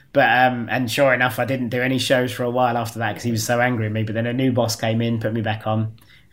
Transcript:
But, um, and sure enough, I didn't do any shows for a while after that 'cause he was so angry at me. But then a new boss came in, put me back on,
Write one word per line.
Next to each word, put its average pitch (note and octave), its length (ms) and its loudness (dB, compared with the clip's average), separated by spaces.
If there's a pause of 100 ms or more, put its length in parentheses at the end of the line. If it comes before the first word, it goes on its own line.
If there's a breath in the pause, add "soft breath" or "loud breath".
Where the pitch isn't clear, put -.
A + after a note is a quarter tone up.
(140 loud breath)
But, B2+ 160 4
um, B2 400 2
and B2 220 -2
sure C#3 220 4
enough, B2 260 0
I B2 60 0
didn't B2 240 -4
do B2 120 -2
any C3 160 0
shows B2 340 0
for B2 120 -6
a A#2+ 80 -2
while A#2+ 260 2
after A2+ 220 -6
that G#2+ 160 -2
'cause - 80 -14
he A#2+ 80 -2
was A2 120 -2
so A#2+ 160 0
angry A#2+ 280 0
at G#2+ 40 -4
me. A2 120 -2
But A2 100 -4
then A2+ 140 -2
a A#2+ 60 -4
new C3 180 2
boss A2+ 240 0
came A2+ 260 0
in, A#2 180 0
put A2 140 -4
me A2+ 80 -2
back G#2+ 240 -4
on, A2 280 -2 (400 soft breath)